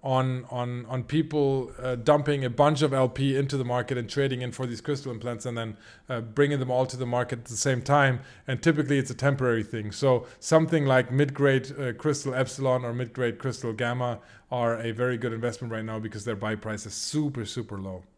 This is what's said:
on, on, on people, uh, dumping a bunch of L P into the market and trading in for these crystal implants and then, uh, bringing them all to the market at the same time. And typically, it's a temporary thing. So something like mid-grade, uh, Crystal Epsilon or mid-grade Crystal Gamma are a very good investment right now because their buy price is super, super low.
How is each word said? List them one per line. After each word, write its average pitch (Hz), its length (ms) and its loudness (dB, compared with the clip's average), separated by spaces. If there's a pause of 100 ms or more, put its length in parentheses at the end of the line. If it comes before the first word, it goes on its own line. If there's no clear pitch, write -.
on, 131 480 0
on, 123 380 -6
on 127 160 -4
people, 139 760 0
uh, 127 140 -2
dumping 143 500 4
a 127 60 0
bunch 143 320 4
of 147 100 4
L 131 160 4
P 135 300 0
into 139 180 0
the 135 80 0
market 123 360 -2
and 113 100 -6
trading 135 320 0
in 123 100 -4
for 131 140 -6
these 120 160 -6
crystal 139 300 -4
implants 117 340 -8
and 120 100 -4
then, 113 220 -6 (320)
uh, 120 120 -4
bringing 143 360 2
them 127 140 -2
all 127 160 2
to 131 100 -8
the 127 80 -4
market 120 320 -2
at 117 80 -14
the 117 100 -10
same 127 280 0
time. 139 360 4 (280)
And 131 160 -4
typically, 147 340 4
it's 135 140 -2
a 117 40 -8
temporary 131 460 2
thing. 107 300 -6
So 123 340 2 (140)
something 160 480 4
like 127 240 4
mid-grade, 135 680 2
uh, 127 140 -4
Crystal 139 400 -2
Epsilon 127 500 0
or 117 100 -4
mid-grade 120 440 -2
Crystal 123 360 -6
Gamma 120 440 -2 (320)
are 117 300 0
a 117 120 -4
very 123 260 0
good 117 160 -2
investment 117 380 -4
right 110 140 -6
now 110 140 -6
because 107 260 -8
their 113 100 -4
buy 107 200 -2
price 107 320 -8
is 98 80 -12
super, 139 500 -4
super 104 320 -8
low. 95 240 -8 (160)